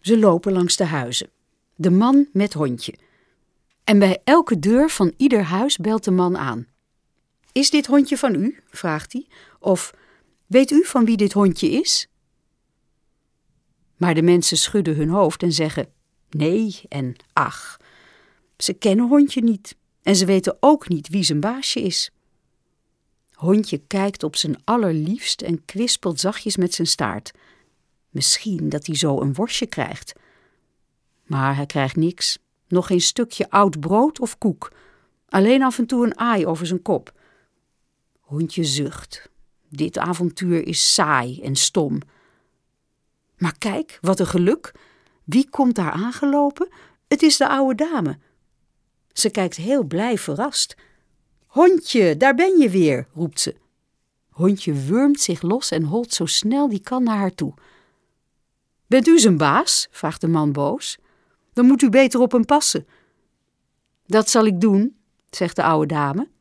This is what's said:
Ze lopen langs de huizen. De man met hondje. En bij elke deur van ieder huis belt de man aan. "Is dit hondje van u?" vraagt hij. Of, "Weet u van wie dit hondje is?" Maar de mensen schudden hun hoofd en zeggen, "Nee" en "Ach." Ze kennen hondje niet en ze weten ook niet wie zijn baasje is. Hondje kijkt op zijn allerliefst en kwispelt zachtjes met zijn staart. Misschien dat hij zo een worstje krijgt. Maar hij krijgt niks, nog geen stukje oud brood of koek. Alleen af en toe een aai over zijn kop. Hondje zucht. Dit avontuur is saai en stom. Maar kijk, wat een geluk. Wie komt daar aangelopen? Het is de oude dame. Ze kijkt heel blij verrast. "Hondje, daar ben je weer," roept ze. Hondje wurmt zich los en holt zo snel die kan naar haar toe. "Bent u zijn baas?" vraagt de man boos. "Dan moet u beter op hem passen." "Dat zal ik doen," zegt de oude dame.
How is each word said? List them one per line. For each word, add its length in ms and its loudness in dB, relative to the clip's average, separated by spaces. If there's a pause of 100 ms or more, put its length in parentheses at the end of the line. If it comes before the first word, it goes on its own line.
Ze 180 2
lopen 340 4
langs 240 0
de 80 0
huizen. 460 -6 (440)
De 160 0
man 420 4
met 200 0
hondje. 420 -6 (880)
En 140 6
bij 260 4
elke 340 4
deur 320 2
van 260 0
ieder 260 2
huis 340 -2
belt 280 -4
de 60 -2
man 260 2
aan. 300 -6 (840)
"Is 180 0
dit 160 2
hondje 320 2
van 160 0
u?" 360 -4
vraagt 420 -8
hij. 140 -10 (320)
Of, 360 -2 (520)
"Weet 240 4
u 140 4
van 200 2
wie 120 2
dit 160 0
hondje 380 2
is?" 380 -2 (1900)
Maar 180 0
de 80 2
mensen 340 4
schudden 400 -2
hun 120 -2
hoofd 340 0
en 100 0
zeggen, 400 -4 (380)
"Nee" 580 -2
en 280 -8 (160)
"Ach." 440 -4 (800)
Ze 160 -6
kennen 360 2
hondje 340 4
niet 340 -2 (260)
en 140 2
ze 80 2
weten 360 0
ook 280 4
niet 200 -4
wie 140 -2
zijn 180 0
baasje 400 -4
is. 300 -4 (1200)
Hondje 460 0
kijkt 440 -4
op 140 -6
zijn 280 -4
allerliefst 760 -2
en 220 -4
kwispelt 560 -4
zachtjes 360 -4
met 180 -2
zijn 140 -4
staart. 440 -6 (800)
Misschien 580 -4
dat 180 -6
hij 100 -6
zo 240 0
een 140 -2
worstje 320 -6
krijgt. 460 -10 (1120)
Maar 320 -2
hij 100 -4
krijgt 300 -2
niks, 420 -2 (300)
nog 180 0
geen 140 0
stukje 500 -4
oud 300 0
brood 400 0
of 180 -8
koek. 340 -6 (560)
Alleen 340 4
af 160 -2
en 80 -2
toe 200 0
een 120 -4
aai 280 0
over 200 -4
zijn 160 -4
kop. 300 -4 (1080)
Hondje 440 -6
zucht. 640 -8 (400)
Dit 300 -6
avontuur 680 -2
is 280 0
saai 480 0
en 140 -6
stom. 440 -2 (1400)
Maar 220 -4
kijk, 420 -8
wat 200 0
een 60 0
geluk. 460 -2 (520)
Wie 260 0
komt 240 0
daar 180 -2
aangelopen? 760 -2 (400)
Het 140 0
is 140 4
de 120 2
oude 260 0
dame. 440 -4 (920)
Ze 180 -2
kijkt 260 -4
heel 280 -2
blij 340 -4
verrast. 560 -6 (720)
"Hondje, 680 4
daar 180 4
ben 240 2
je 120 4
weer," 440 2
roept 260 -8
ze. 160 -4 (720)
Hondje 420 -2
wurmt 480 0
zich 220 -4
los 280 -2
en 120 -2
holt 300 -4
zo 140 -4
snel 420 0
die 120 -4
kan 220 -4
naar 140 0
haar 180 -2
toe. 200 -6 (1300)
"Bent 200 4
u 120 8
zijn 180 4
baas?" 540 0
vraagt 300 -8
de 80 -2
man 240 0
boos. 460 -6 (540)
"Dan 140 4
moet 160 6
u 60 6
beter 320 4
op 120 2
hem 120 2
passen." 420 0 (1200)
"Dat 240 2
zal 140 4
ik 160 0
doen," 360 2 (340)
zegt 260 -6
de 60 -2
oude 320 0
dame. 340 -2 (120)